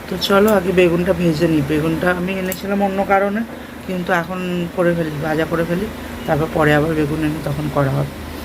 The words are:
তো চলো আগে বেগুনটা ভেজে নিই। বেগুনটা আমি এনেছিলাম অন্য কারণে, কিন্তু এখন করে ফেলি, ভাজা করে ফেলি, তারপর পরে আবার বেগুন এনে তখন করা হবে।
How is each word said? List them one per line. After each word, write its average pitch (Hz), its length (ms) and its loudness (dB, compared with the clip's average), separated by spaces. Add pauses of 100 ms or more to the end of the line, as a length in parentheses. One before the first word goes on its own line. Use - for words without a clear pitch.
তো 185 120 -4
চলো 208 320 4
আগে 185 180 2
বেগুনটা 175 420 4
ভেজে 165 340 2
নিই। 156 200 4
বেগুনটা 160 440 0
আমি 180 220 -2
এনেছিলাম 190 500 -2
অন্য 196 240 0
কারণে, 202 340 2 (460)
কিন্তু 180 260 -2
এখন 180 640 -2
করে 175 200 2
ফেলি, 165 140 -2 (140)
ভাজা 156 220 0
করে 165 220 -2
ফেলি, 180 180 -2 (420)
তারপর 156 260 0
পরে 151 200 4
আবার 151 200 2
বেগুন 156 260 0
এনে 156 260 -2
তখন 147 280 -4
করা 139 160 2
হবে। 143 180 0 (380)